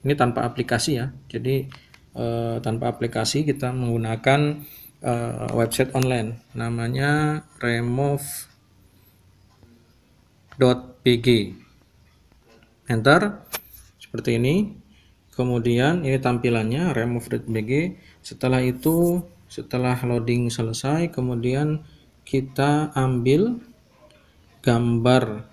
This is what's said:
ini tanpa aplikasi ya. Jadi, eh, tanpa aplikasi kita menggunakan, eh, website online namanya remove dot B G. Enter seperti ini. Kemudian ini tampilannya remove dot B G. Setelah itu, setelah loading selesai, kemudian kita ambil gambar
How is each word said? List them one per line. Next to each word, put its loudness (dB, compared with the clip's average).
ini 2
tanpa 0
aplikasi -2
ya. -4
Jadi, -4
eh, -4
tanpa -2
aplikasi -2
kita -2
menggunakan, 0
eh, -4
website 2
online 0
namanya -2
remove 0
dot 2
B 4
G. 2
Enter 4
seperti -4
ini. 0
Kemudian 2
ini 0
tampilannya 0
remove -2
dot -4
B -4
G. -4
Setelah -2
itu, 0
setelah -2
loading 0
selesai, -2
kemudian -2
kita 0
ambil 2
gambar 2